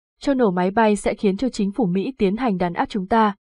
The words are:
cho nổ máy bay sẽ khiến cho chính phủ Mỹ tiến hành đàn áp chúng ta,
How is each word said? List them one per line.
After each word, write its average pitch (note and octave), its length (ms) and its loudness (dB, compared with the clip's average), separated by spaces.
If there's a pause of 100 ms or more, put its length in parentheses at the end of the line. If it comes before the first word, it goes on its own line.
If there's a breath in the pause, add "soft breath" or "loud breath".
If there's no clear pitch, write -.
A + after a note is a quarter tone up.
(200)
cho C#4 140 0
nổ A#3+ 160 2
máy F3+ 200 0
bay G#3+ 260 2
sẽ - 180 -2
khiến G3 220 0
cho B3+ 120 -2
chính G3 240 -2
phủ A3 140 0
Mỹ F#3+ 320 -2
tiến G3+ 180 2
hành A3+ 220 -2
đàn F3 140 -2
áp A3+ 160 -4
chúng F#3 180 -6
ta, A3 360 2